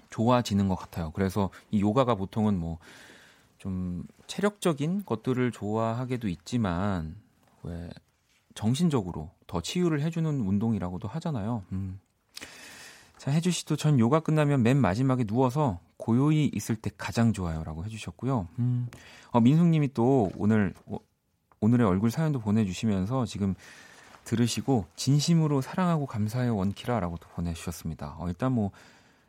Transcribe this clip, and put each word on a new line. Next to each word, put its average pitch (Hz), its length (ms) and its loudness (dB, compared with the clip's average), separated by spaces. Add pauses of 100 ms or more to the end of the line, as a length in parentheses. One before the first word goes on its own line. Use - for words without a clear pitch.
(100)
좋아지는 113 580 2
것 92 60 0
같아요. 82 380 -8
그래서 95 380 0 (200)
이 107 100 2
요가가 113 360 2
보통은 101 420 -2
뭐, 82 200 -6 (800)
좀 92 460 -6 (240)
체력적인 180 760 -2
것들을 123 460 -2
좋아하게도 113 800 -4
있지만, 90 880 -2 (480)
왜 85 260 -10 (640)
정신적으로 107 800 -2 (160)
더 87 120 -2
치유를 165 400 0
해주는 160 400 -2
운동이라고도 98 680 -2
하잖아요. 120 640 -4
음. 95 260 -6 (1160)
자, - 160 -4
혜주 165 180 2
씨도 - 240 -4
"전 147 240 2
요가 120 220 4
끝나면 147 420 2
맨 123 140 4
마지막에 127 480 2
누워서 120 560 0 (160)
고요히 143 580 2
있을 110 220 -2
때 - 200 -6
가장 117 360 2
좋아요"라고 80 520 -4
해주셨고요. 110 600 -6 (140)
음. 123 280 0 (440)
어, 120 80 4
민숙님이 151 520 6
또 120 440 4
오늘, 104 360 2 (140)
어, - 120 -10 (600)
오늘의 120 260 4
얼굴 98 280 2
사연도 156 260 -2
보내주시면서 107 840 0
지금 98 320 -2 (680)
들으시고 113 680 0
"진심으로 147 680 2
사랑하고 165 440 -2
감사해요, 117 480 -2
원키라"라고 98 640 -2
또 - 140 -16
보내주셨습니다. 82 880 -8
어, 85 100 -6
일단 127 240 -2
뭐, 107 180 0 (580)